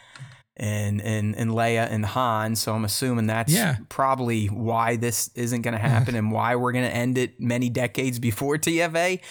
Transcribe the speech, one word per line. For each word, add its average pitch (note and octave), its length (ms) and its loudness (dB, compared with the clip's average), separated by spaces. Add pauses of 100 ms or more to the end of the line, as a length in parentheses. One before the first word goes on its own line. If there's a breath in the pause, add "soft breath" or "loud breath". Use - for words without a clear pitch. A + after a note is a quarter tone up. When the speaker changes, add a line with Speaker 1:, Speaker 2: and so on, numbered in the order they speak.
(560 loud breath)
Speaker 1:
and, G#2 460 -2
and, G#2+ 340 -2
and A2+ 160 -2
Leia A2+ 400 0
and G#2+ 140 0
Han. A2+ 500 0
So A2 180 -2
I'm A2 120 0
assuming A#2 420 0
that's A2+ 240 0
Speaker 2:
Yeah. F3 240 2 (140)
Speaker 1:
probably B2 580 0
why A2+ 480 0
this A#2 400 -2
isn't A#2+ 280 -2
gonna A#2 140 -2
Speaker 2:
<laughs> A#2 160 2
Speaker 1:
happen A#2 220 2
and G#2+ 160 0
why A2 240 2
we're B2 160 2
gonna B2+ 160 0
end B2 300 0
it B2+ 220 -2
many A#2+ 300 0
decades B2 500 -2
before C3 380 0
T E3 240 2
F E3+ 140 0
A. F3+ 240 2 (120)